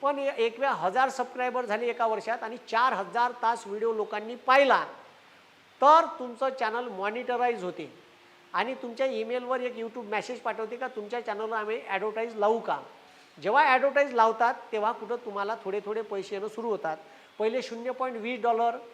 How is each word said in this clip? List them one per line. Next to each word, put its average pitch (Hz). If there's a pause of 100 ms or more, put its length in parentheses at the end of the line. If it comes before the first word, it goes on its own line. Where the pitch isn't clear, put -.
पण 277
ए-, 277
एक 226
वेळा 269
हजार 202
सबस्क्रायबर 247
झाले 220
एका 233
वर्षात 220
आणि 226
चार 240
हजार 202
तास 233
व्हिडिओ 214
लोकांनी 214
पाहिला 254 (960)
तर 311 (140)
तुमचं 254
चॅनल 247
मॉनिटराईज 233
होते 170 (600)
आणि 214
तुमच्या 254
ईमेलवर 247
एक 247
YouTube 226
मेसेज 208
पाठवते 220
का 254
तुमच्या 226
चॅनलवर 220
आम्ही 214
ॲडव्हर्टाईज 220
लावू 220
का. 156 (640)
जेव्हा 233
ॲडव्हर्टाईज 269
लावतात 226 (180)
तेव्हा 214
कुठं 220
तुम्हाला 208 (100)
थोडे 196
थोडे 214
पैसे 208
येणं 196
सुरू 226
होतात. 160 (420)
पहिले 226
शून्य 233
पॉइंट 254
वीस 226
डॉलर 233 (160)